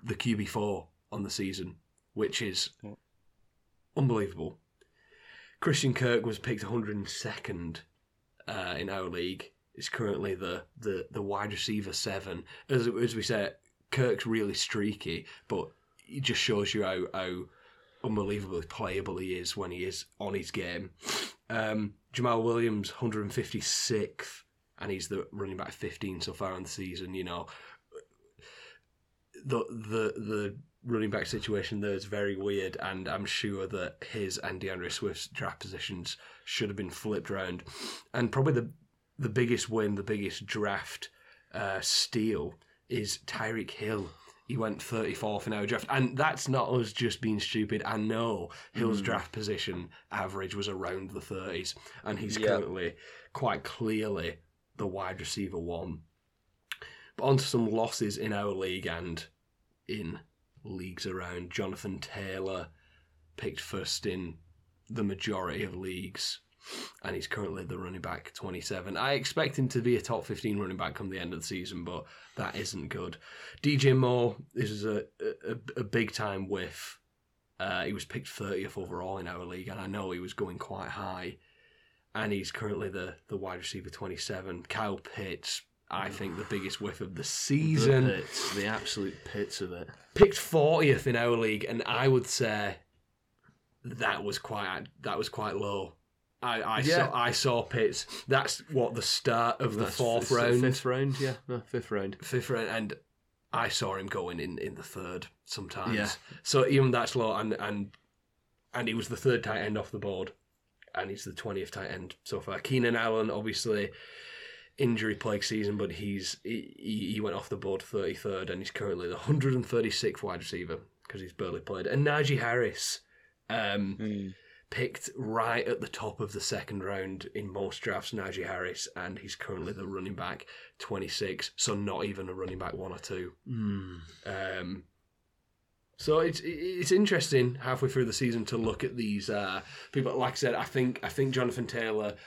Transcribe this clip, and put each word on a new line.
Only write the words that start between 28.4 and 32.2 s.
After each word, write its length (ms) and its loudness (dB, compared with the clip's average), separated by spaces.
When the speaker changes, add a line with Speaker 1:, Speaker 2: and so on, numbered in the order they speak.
Speaker 1:
the, 240 0
the, 500 -2
the 360 -2
running 240 2
back 180 -2
situation 520 -2
there 140 0
is 120 -4
very 300 0